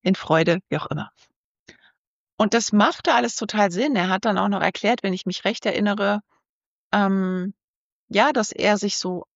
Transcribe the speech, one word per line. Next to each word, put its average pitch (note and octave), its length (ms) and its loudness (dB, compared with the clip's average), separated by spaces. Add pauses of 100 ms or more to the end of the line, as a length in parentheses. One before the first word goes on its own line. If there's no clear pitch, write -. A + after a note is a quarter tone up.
in F#3+ 140 2
Freude, E3 440 2 (100)
wie - 80 -2
auch - 100 -6
immer. - 240 -8 (1300)
Und G#3+ 160 0
das A#3 180 0
machte A#3 420 2
alles A#3+ 220 0
total G#3+ 340 0
Sinn. A#3+ 260 -2
Er F#3 140 0
hat F#3+ 160 -2
dann G#3 120 2
auch F#3+ 100 2
noch G3+ 140 0
erklärt, G3+ 420 0
wenn G3 100 -2
ich F#3 120 -8
mich - 200 -6
recht - 200 -2
erinnere, G3+ 560 0 (720)
ähm, G3 640 0 (540)
ja, A#3 240 2
dass B3 200 -2
er G#3 260 2
sich G3+ 200 -4
so F3+ 280 -6 (100)